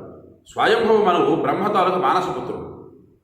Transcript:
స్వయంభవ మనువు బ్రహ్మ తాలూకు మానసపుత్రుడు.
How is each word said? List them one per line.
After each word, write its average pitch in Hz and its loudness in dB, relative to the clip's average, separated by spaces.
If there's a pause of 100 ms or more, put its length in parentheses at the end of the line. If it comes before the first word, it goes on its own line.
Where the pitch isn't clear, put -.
(480)
స్వయంభవ 214 2
మనువు 170 2
బ్రహ్మ - -2
తాలూకు 185 0
మానసపుత్రుడు. - -4 (320)